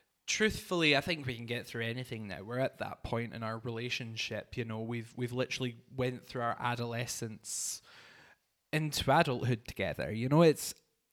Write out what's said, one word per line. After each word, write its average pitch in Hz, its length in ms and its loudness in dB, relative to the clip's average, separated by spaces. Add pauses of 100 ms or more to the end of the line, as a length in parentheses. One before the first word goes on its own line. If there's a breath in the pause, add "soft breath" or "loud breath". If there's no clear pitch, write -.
(280 loud breath)
truthfully, 175 680 4
I 139 60 6
think 160 240 -4
we 131 100 -4
can 120 100 -8
get 117 220 -4
through 117 160 -4
anything 113 440 -6
now. 95 160 -8
We're 117 160 -4
at - 200 0
that - 240 -6
point 117 300 -2
in 117 100 -6
our 113 160 -4
relationship, 113 960 -6
you 120 80 -2
know, 110 160 -4
we've, 117 340 -4
we've 120 180 -2
literally 123 420 -2 (200)
went 127 320 -2
through 123 160 -6
our 117 160 0
adolescence 120 1200 -4 (920 loud breath)
into 151 400 0
adulthood 127 560 4
together. 78 440 -2
You 113 180 -2
know, 151 140 10
it's - 300 6 (400)